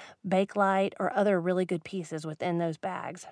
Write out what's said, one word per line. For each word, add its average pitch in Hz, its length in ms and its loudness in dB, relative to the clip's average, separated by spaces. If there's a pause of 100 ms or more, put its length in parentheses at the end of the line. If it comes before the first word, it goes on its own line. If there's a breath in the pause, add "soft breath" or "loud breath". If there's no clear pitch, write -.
(260 loud breath)
Bakelite 196 720 2
or 190 140 0
other 196 280 4
really 180 240 2
good 170 180 -4
pieces 160 420 -8
within 170 340 -2
those 165 180 -2
bags. 180 540 -8